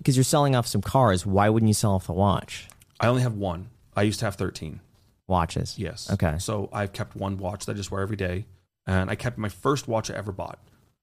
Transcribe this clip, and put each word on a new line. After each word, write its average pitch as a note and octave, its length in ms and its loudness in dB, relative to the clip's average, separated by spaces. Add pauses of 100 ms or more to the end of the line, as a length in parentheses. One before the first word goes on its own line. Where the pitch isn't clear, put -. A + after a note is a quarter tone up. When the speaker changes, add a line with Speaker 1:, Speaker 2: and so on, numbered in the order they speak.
Speaker 1:
'Cause C3 120 4
you're C3 80 6
selling C#3+ 300 4
off A#2+ 120 2
some G2+ 160 -2
cars. A2 440 4
Why G2+ 220 4
wouldn't A2 200 6
you G#2 60 6
sell G2+ 200 2
off F#2 120 -2
the E2+ 60 -4
watch? - 560 0 (320)
Speaker 2:
I A2 80 2
only B2+ 140 2
have A#2+ 120 -2
one. F#2+ 360 -6 (260)
I G2+ 60 2
used G#2+ 180 2
to A2+ 60 -2
have G2 100 -4
thirteen - 440 -6 (460)
Speaker 1:
Watches? F2 520 0
Speaker 2:
Yes. - 320 -8
Speaker 1:
Okay. E2 280 2
Speaker 2:
So G2+ 340 -4
I've G2+ 220 -4
kept - 200 -8
one G2 220 -4
watch G2 300 -6
that G#2 60 -4
I - 20 -6
just G2+ 160 -8
wear G2 120 -4
every G2+ 140 -4
day, F#2 300 -4 (400)
and F#2+ 240 2
I A2 40 -2
kept A#2+ 220 -6
my G#2+ 140 -4
first C3+ 360 -2
watch A2+ 240 -2
I F#2+ 40 -10
ever G2 180 -8
bought. - 260 -10 (440)